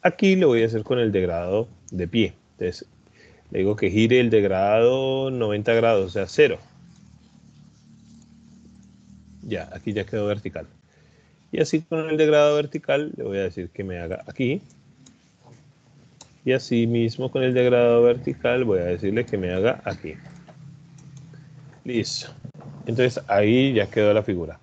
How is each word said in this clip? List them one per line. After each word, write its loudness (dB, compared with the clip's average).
Aquí 2
lo 4
voy 4
a 2
hacer -4
con -2
el 2
degradado -2
de -6
pie. 0
Entonces, -8
le -4
digo 0
que 0
gire 4
el 2
degradado 2
noventa -2
grados, 2
o -10
sea, -6
cero. 2
Ya, -8
aquí -8
ya -4
quedó -4
vertical. -6
Y -4
así 0
con -6
el -2
degradado 4
vertical -2
le -10
voy -4
a -2
decir -8
que -12
me -8
haga -10
aquí. -4
Y 0
así 0
mismo -2
con -2
el 0
degradado 4
vertical 0
voy 0
a -2
decirle -2
que -6
me -4
haga 0
aquí. -10
Listo. -4
Entonces 0
ahí 4
ya 2
quedó 4
la 4
figura. -6